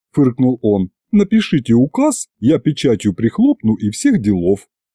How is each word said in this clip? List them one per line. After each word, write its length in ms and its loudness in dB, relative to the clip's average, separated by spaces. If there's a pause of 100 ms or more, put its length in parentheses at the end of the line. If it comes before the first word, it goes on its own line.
(120)
фыркнул 500 0
он. 280 0 (200)
«Напишите 640 0
указ, 560 0 (100)
я 200 0
печатью 560 -2
прихлопну 600 0
и 160 -4
всех 300 0
делов». 480 -2 (260)